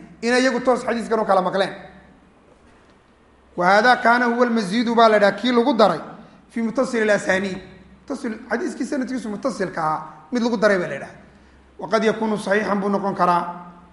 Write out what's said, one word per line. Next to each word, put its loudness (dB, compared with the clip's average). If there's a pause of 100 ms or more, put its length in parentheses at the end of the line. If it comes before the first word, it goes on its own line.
(220)
inay 2
iyagu 2
toos 0
xadiiskan -2
u -2
kala 4
maqleen. -2 (1900)
Wa 0
haadaa 6
kaana 2
huwa 2
almasiidu 0
baa 8
la 4
dhaha 4
kii -2
lagu 2
daray 4 (500)
fi -6
muttasil -2
alasaniid. 0 (440)
Muttasil, -8 (160)
xadiiskii -4
sanadkiisu -6
muttasilka -6
ahaa, -4 (240)
mid -2
lagu 0
daray 4
baa -2
la -8
dhaha. -14 (680)
Wa -10
qad 2
yakuunu 0
saxiixan -2
buu -2
noqon -2
karaa, -2 (220)